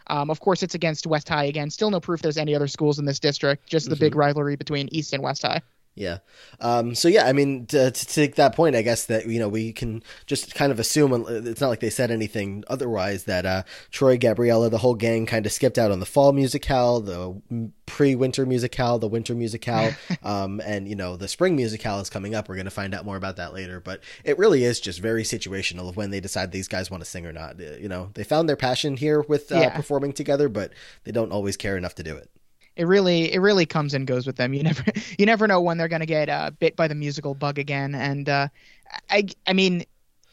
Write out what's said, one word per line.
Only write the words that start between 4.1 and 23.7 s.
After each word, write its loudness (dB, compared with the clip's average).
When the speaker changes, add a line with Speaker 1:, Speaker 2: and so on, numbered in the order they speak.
Speaker 2:
Mm-hmm. 0
Speaker 1:
rivalry 2
between -4
East -4
and -2
West -4
High. 0
Speaker 2:
Yeah. -6
Um, 0
so, 2
yeah, 8
I 4
mean, 2
to, 4
to -6
take 2
that 6
point, 6
I 2
guess 0
that, 0
you 0
know, 0
we -2
can -8
just -4
kind 2
of -2
assume, 4
it's -6
not 2
like -2
they 0
said 0
anything -4
otherwise, -4
that, -2
uh, 0
Troy, 4
Gabriella, 4
the 0
whole 4
gang 0
kind 0
of -2
skipped 2
out 4
on 0
the -6
fall 6
musicale, 2
the -8
m-, -6
pre-winter 2
musicale, 0
the -2
winter -4
musicale, -2
Speaker 1:
<laughs> -4
Speaker 2:
um, -4
and, -6
you -8
know, -6
the -10
spring 0
musicale -2
is -10
coming -8
up. -6
We're -10
gonna -8
find -8
out -10
more -8
about -8
that -12
later, -12